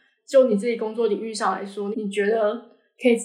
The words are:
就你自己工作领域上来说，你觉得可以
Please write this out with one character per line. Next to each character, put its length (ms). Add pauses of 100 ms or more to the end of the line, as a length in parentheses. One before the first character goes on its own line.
(280)
就 220
你 80
自 100
己 80
工 180
作 140
领 140
域 120
上 200
来 120
说， 300
你 140
觉 200
得 240 (480)
可 60
以 180